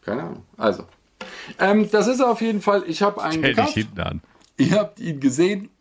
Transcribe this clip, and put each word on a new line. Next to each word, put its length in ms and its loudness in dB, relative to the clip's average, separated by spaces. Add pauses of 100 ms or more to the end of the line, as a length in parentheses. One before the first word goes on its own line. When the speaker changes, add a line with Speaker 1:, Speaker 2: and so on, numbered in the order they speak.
Speaker 1:
Keine 220 -6
Ahnung. 200 -14 (140)
Also, 280 -2 (720)
ähm, 320 4
das 160 4
ist 140 2
auf 200 2
jeden 200 -2
Fall, 260 2
ich 140 -2
hab 180 0
einen 140 -2
Speaker 2:
Stell 200 0
dich 40 0
Speaker 1:
gekauft. 180 2
Speaker 2:
hinten 260 -4
an. 200 -6 (360)
Speaker 1:
Ihr 220 2
habt 200 -4
ihn 200 -8
gesehen. 500 0 (120)